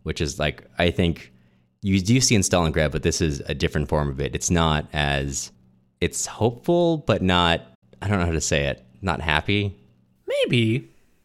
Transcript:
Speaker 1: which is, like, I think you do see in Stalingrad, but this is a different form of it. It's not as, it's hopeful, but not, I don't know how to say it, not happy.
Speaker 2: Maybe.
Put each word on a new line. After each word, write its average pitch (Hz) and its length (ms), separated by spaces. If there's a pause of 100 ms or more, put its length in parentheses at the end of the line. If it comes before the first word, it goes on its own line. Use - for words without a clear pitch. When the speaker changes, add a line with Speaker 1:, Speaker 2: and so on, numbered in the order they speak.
Speaker 1:
which 80 180
is, 71 160
like, 76 260 (140)
I 87 120
think - 400 (520)
you 98 160
do 117 220
see 127 140
in 95 80
Stalingrad, 80 500
but 76 120
this 85 180
is 73 240
a 76 80
different 76 340
form 73 220
of 67 100
it. 65 140
It's - 160
not 78 420
as, 71 580 (520)
it's - 240
hopeful, 165 720
but 104 240
not, 87 400 (400)
I 101 40
don't 101 120
know 87 80
how 85 60
to 78 100
say 71 240
it, - 180 (160)
not 90 220
happy. 95 520 (520)
Speaker 2:
Maybe. 143 640 (340)